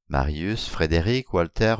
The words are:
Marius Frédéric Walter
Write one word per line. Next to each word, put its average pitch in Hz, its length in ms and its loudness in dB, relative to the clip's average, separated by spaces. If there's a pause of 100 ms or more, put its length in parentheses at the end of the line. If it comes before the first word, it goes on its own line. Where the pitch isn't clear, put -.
Marius 76 640 -2
Frédéric 85 640 0
Walter 110 460 2